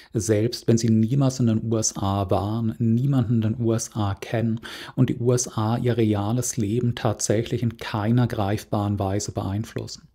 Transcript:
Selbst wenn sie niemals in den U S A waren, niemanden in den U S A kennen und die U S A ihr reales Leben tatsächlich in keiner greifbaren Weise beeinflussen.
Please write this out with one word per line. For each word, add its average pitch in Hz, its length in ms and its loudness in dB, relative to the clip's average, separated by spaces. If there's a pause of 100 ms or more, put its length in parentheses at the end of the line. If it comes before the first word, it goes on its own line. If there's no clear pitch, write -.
(140)
Selbst 110 540 0
wenn 113 100 6
sie 113 120 2
niemals 127 500 2
in 120 80 4
den 113 240 0
U 113 40 2
S 110 200 -2
A 98 340 0
waren, 107 480 0
niemanden 120 580 2
in 113 40 4
den 110 180 0
U 113 140 2
S 113 220 -2
A 101 200 -2
kennen 113 460 -2 (340)
und 127 160 4
die - 60 -4
U 120 160 0
S - 260 -2
A 110 180 2
ihr 120 200 0
reales 107 600 0
Leben 117 380 0
tatsächlich 113 720 -2
in 113 140 -2
keiner 117 500 2
greifbaren 104 720 -2
Weise 98 320 -2
beeinflussen. 107 720 -6 (120)